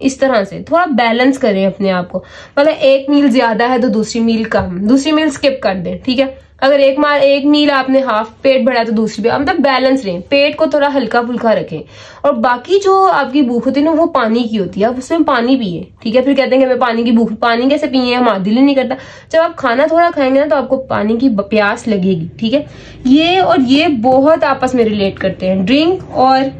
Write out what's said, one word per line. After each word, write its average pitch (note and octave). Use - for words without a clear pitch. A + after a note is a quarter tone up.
इस -
तरह B3
से F3
थोड़ा F4
balance B3
करें G3
अपने F#3+
आप F3+
को, F#3
मतलब D4+
एक C4+
meal C#4+
ज्यादा A#3
है B3+
तो A#3+
दूसरी G#3+
meal A3+
कम, F#3+
दूसरी C4+
meal D#4
skip C4+
कर F#3+
दें। F3+
ठीक B3+
है, C4+
अगर C#4
एक C#4
मार, D4
एक C#4
meal D4
आपने C4+
हाफ A3+
पेट C4
भरा A#3+
तो A3+
दूसरी G#3+
भी, A#3+
मतलब D#4+
balance C4
रहें, F3+
पेट C#4+
को D#4+
थोड़ा C#4+
हल्का A#3+
फुल्का A#3
रखें। E3
और C#4+
बाकी B3
जो F#4+
आपकी D4
भूख A#3+
होती C4+
है D4
ना, E4
वो D#4+
पानी A#3+
की A3
होती F#3
है, G#3+
आप B3+
उसमें D#4
पानी C4
पिए। F3+
ठीक A3+
है, B3+
फिर C#4
कहते C4
हैं C4
कि C4
हमें B3+
पानी A#3
की A#3+
भूख, A3+
पानी A#3
कैसे D4+
पिए, B3
हमारा A#3
दिल G#3
ही C4
नहीं C#4
करता। B3+
जब D#4+
आप E4+
खाना C4
थोड़ा E4+
खाएंगे C4+
ना, D4+
तो D4+
आपको C4
पानी G#3+
की C4
ब-, G3+
प्यास G#3+
लगेगी। F#3
ठीक A3
है, D4
ये D#4+
और F4
ये C#4
बहुत C4+
आपस C4
में A#3
relate G#3
करते F#3
हैं, F#3+
Drink D#4
और C4